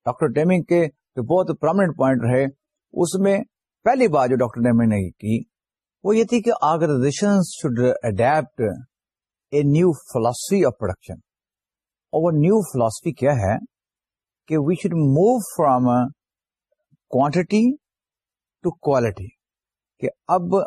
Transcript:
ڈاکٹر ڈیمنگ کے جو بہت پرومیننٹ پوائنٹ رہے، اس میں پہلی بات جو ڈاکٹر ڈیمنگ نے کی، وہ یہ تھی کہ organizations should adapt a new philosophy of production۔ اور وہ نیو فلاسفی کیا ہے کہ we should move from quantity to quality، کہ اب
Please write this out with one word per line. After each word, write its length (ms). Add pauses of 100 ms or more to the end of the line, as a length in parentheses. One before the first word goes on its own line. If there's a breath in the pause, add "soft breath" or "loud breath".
ڈاکٹر 220
ڈیمنگ 360
کے 240
جو 360
بہت 380
پرومیننٹ 360
پوائنٹ 260
رہے، 220 (580)
اس 180
میں 180 (460)
پہلی 240
بات 220
جو 60
ڈاکٹر 240
ڈیمنگ 280
نے 220
کی، 340 (600)
وہ 120
یہ 80
تھی 180
کہ 80 (140)
organizations 880
should 400
adapt 760 (880)
a 140
new 240
philosophy 720
of 220
production۔ 340 (960)
اور 100
وہ 160
نیو 220
فلاسفی 520
کیا 200
ہے 260 (880)
کہ 120
we 160
should 300
move 360 (200)
from 240 (1300)
quantity 480 (1000)
to 60 (180)
quality، 400 (680)
کہ 100 (200)
اب 140 (240)